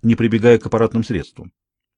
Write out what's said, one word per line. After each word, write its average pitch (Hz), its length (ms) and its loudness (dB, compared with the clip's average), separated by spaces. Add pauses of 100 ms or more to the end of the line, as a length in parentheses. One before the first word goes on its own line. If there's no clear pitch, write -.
не 113 140 2
прибегая 113 420 2
к - 80 -12
аппаратным 113 380 -2
средствам. - 480 -10 (460)